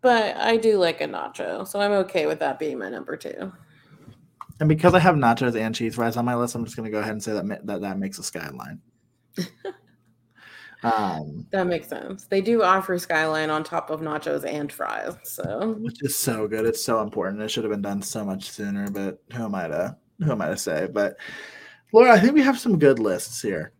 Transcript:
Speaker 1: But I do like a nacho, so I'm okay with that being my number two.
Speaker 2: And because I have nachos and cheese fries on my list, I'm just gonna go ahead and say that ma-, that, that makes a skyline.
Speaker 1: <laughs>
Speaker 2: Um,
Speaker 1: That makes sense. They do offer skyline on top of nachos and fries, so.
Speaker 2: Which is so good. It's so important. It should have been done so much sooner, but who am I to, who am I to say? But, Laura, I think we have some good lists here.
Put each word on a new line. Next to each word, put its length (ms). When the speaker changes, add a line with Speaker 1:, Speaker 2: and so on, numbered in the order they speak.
Speaker 1:
But 360
I 200
do 220
like 220
a 60
nacho, 600
so 140
I'm 120
okay 340
with 120
that 220
being 180
my 100
number 280
two. 360
Speaker 2:
And 80
because 260
I 60
have 160
nachos 420
and 160
cheese 220
fries 200
on 80
my 120
list, 180
I'm 100
just 120
gonna 140
go 100
ahead 120
and 100
say 100
that 120
ma-, 200
that, 160
that 180
makes 200
a 40
skyline. 580
Speaker 1:
<laughs> 40
Speaker 2:
Um, 720
Speaker 1:
That 140
makes 220
sense. 380
They 140
do 220
offer 360
skyline 520
on 140
top 260
of 100
nachos 440
and 260
fries, 440
so. 560
Speaker 2:
Which 220
is 120
so 320
good. 200
It's 180
so 160
important. 420
It 80
should 140
have 80
been 100
done 200
so 220
much 260
sooner, 400
but 280
who 120
am 100
I 140
to, 280
who 120
am 100
I 60
to 80
say? 360
But, 240
Laura, 200
I 80
think 140
we 80
have 160
some 200
good 200
lists 420
here. 400